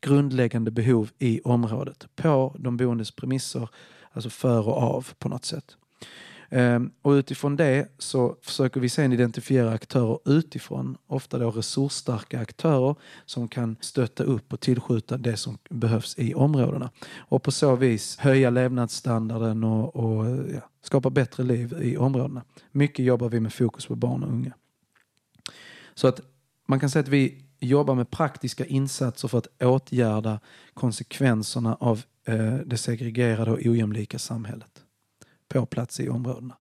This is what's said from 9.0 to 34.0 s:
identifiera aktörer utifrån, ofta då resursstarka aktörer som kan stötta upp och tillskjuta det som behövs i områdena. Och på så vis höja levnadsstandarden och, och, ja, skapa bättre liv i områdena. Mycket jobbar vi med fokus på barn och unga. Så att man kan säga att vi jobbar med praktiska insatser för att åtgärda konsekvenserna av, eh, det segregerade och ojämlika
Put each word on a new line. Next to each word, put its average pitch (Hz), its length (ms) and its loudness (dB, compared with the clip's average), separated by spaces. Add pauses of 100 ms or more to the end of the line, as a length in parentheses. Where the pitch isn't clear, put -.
identifiera 120 600 2
aktörer 117 520 0
utifrån, 135 720 0 (100)
ofta 135 320 -6
då 117 120 0
resursstarka 123 920 -4
aktörer 135 540 2 (300)
som 120 240 -6
kan 113 320 -4
stötta - 440 -2
upp 123 280 -2
och - 80 -8
tillskjuta 123 560 0
det 120 200 -2
som 110 220 -8 (120)
behövs 113 480 -2
i 117 160 -2
områdena. 131 560 2 (260)
Och - 260 -2
på - 80 0
så 135 260 4
vis 120 420 0
höja 135 320 6
levnadsstandarden 113 1120 0
och, 110 320 0
och, 110 300 0 (280)
ja, - 60 -8 (220)
skapa 135 280 2
bättre 131 320 0
liv 123 400 0
i 123 140 0
områdena. 131 460 0 (300)
Mycket 139 320 0
jobbar 123 240 2
vi 113 120 0
med 110 120 -2
fokus - 340 -2
på 120 100 -6
barn 123 260 -2
och - 100 -4
unga. 123 200 -4 (1400)
Så - 140 4
att 127 120 0 (460)
man 135 140 2
kan 139 100 0
säga 147 120 2
att 131 60 -2
vi 135 360 2 (140)
jobbar 139 360 2
med 123 160 0
praktiska - 540 -4
insatser 135 640 -2
för 123 100 0
att - 240 -6
åtgärda 113 760 0 (340)
konsekvenserna 117 1080 -2
av, 117 220 0 (220)
eh, 110 300 0 (120)
det 123 100 -4
segregerade 113 760 0
och 113 80 2
ojämlika 110 600 0